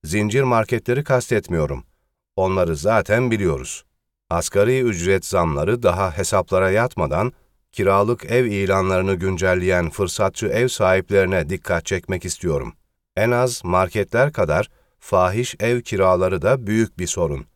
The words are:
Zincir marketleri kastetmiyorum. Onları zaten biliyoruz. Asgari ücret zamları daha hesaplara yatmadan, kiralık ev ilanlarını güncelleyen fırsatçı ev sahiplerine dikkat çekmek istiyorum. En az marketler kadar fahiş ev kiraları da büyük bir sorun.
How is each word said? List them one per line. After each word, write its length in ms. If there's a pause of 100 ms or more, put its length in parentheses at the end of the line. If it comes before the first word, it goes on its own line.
Zincir 380
marketleri 600
kastetmiyorum. 800 (520)
Onları 400
zaten 540
biliyoruz. 540 (460)
Asgari 500
ücret 440
zamları 580
daha 360
hesaplara 520
yatmadan, 640 (400)
kiralık 520
ev 200
ilanlarını 720
güncelleyen 760
fırsatçı 560
ev 220
sahiplerine 800
dikkat 380
çekmek 380
istiyorum. 480 (440)
En 140
az 340
marketler 680
kadar 360 (300)
fahiş 600
ev 200
kiraları 600
da 240
büyük 320
bir 80
sorun. 500